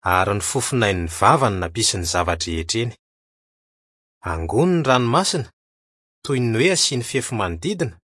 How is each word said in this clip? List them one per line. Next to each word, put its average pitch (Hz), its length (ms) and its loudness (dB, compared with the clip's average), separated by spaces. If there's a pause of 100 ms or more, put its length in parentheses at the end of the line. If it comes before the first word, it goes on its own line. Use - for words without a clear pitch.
(160)
ary 95 240 2
ny 95 100 -8
fofinain'ny 101 680 0
vava 131 320 6
no 95 80 -2
nampisy 90 400 -2
ny 85 80 -4
zavatra 87 460 -2
rehetra 82 320 -2
eny. 117 80 -8 (1400)
Angony 104 480 2
ny 143 80 -2
ranomasina, 127 640 2 (720)
toy 139 160 -2
ny 117 160 0
hoe 151 160 4
asiany 135 320 0
fefy 123 320 -4
manodidina 107 640 -4 (100)